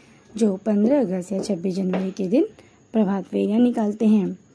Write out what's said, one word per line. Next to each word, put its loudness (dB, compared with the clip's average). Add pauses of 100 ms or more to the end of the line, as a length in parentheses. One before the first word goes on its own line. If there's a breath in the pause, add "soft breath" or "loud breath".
(360 loud breath)
जो 0
पन्द्रह 2
अगस्त -4
या -4
छब्बीस -4
जनवरी -2
के -6
दिन 2 (460 soft breath)
प्रभात 0
फेरियां 0
निकालते 0
हैं। 2 (160)